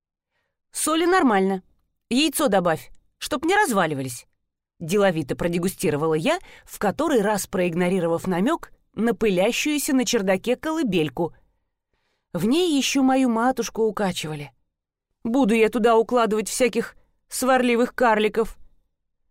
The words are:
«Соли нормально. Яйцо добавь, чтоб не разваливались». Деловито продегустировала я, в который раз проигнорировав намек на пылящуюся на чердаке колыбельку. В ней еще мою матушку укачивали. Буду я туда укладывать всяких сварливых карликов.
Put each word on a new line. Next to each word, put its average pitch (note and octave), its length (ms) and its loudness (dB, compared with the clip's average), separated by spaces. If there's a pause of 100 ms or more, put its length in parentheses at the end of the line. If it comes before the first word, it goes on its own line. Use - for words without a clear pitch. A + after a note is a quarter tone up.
(720)
«Соли D#4+ 320 0
нормально. G#3 580 2 (460)
Яйцо D4 400 0
добавь, F3 420 0 (280)
чтоб D4+ 260 -6
не F4+ 100 0
разваливались». E3+ 720 0 (540)
Деловито E3+ 560 0
продегустировала E3+ 800 -2
я, C4 240 0 (260)
в - 140 -20
который B3+ 420 0
раз G3+ 260 0
проигнорировав F3 800 -2
намек F#3+ 460 -2 (220)
на A3+ 200 -2
пылящуюся A#3+ 800 0
на B3+ 100 2
чердаке G3 520 0
колыбельку. F3+ 800 -2 (1000)
В F3 140 -4
ней D#4+ 300 2
еще C4+ 260 0
мою C4 260 4
матушку A#3 540 0
укачивали. F3 680 -4 (720)
Буду A#3 300 2
я A3 140 4
туда A3+ 280 2
укладывать A3+ 520 0
всяких - 480 -2 (320)
сварливых B3 640 2
карликов. G#3+ 640 0 (760)